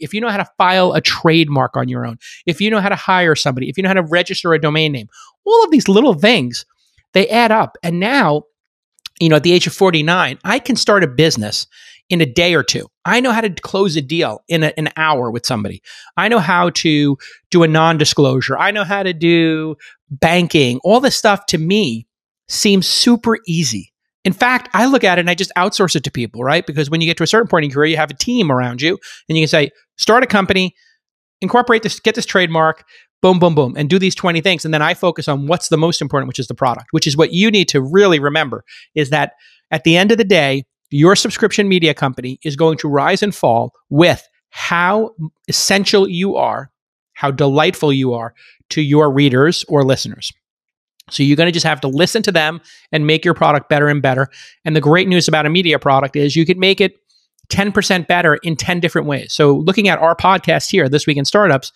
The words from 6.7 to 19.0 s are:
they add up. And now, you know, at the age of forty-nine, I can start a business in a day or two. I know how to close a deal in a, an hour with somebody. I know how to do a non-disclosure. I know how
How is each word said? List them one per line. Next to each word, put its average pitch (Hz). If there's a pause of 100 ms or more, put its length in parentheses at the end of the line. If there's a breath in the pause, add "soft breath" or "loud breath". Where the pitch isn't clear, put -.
they 190
add 220
up. 220
And 170
now, 190 (800)
you 165
know, 156
at 147
the 170
age 175
of -
forty-nine, 165
I 214
can 262
start 202
a -
business 127 (400 loud breath)
in 175
a 156
day 170
or 139
two. - (160)
I 220
know 254
how 226
to 214
close 190
a 156
deal 135
in 160
a, 151
an 156
hour 147
with 113
somebody. 101 (360 loud breath)
I 185
know 226
how 175
to 147 (340 loud breath)
do 175
a 165
non-disclosure. 147
I 185
know 208
how 196